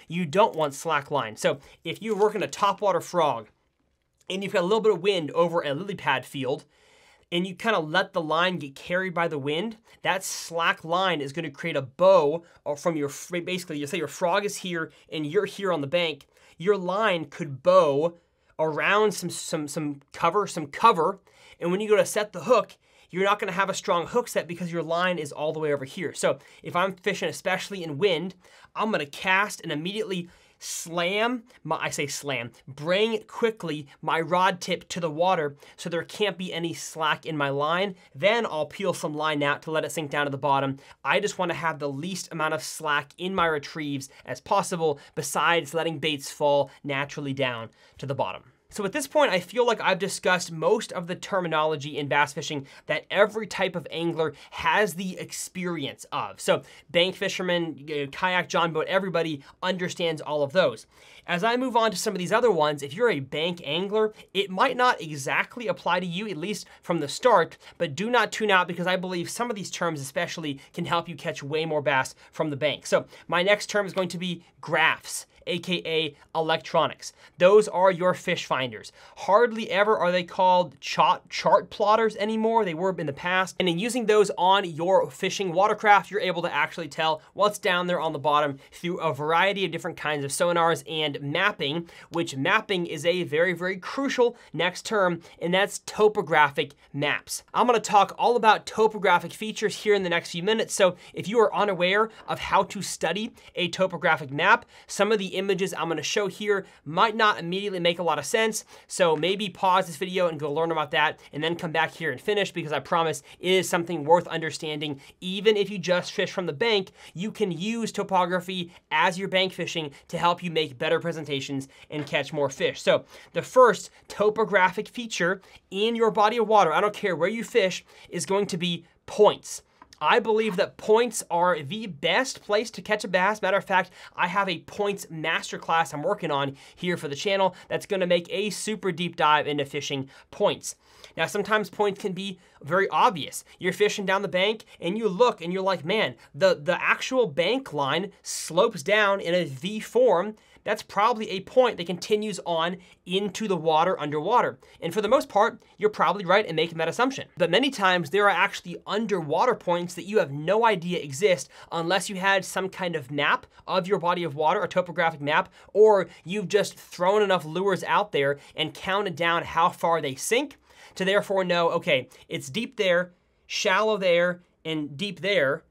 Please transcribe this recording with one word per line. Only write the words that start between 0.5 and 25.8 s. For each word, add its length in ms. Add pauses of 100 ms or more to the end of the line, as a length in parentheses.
want 200
slack 360
line. 240
So 240 (240)
if 180
you're 140
working 300
a 20
top 340
water 200
frog 480 (840)
and 140
you've 80
got 100
a 40
little 140
bit 120
of 100
wind 300
over 320
a 100
lily 220
pad 280
field, 420 (680)
and 120
you 80
kinda 240
let 340
the 80
line 380
get 160
carried 400
by 120
the 120
wind, 400 (240)
that 200
slack 640
line 380
is 100
gonna 180
create 260
a 40
bow, 640 (180)
or 140
from 180
your 140
fr-, 300
basically, 400
you 80
say 100
your 100
frog 380
is 120
here 360 (180)
and 140
you're 220
here 260
on 80
the 60
bank, 400 (320)
your 180
line 480
could 380
bow 560 (400)
around 560
some, 160
some, 360
some 360 (100)
cover, 340
some 200
cover, 540 (380)
and 120
when 100
you 80
go 80
to 80
set 300
the 80
hook, 340 (320)
you're 160
not 140
gonna 120
have 200
a 40
strong 340
hook 200
set 180
because 240
your 120
line 360
is 140
all 220
the 40
way 140
over 140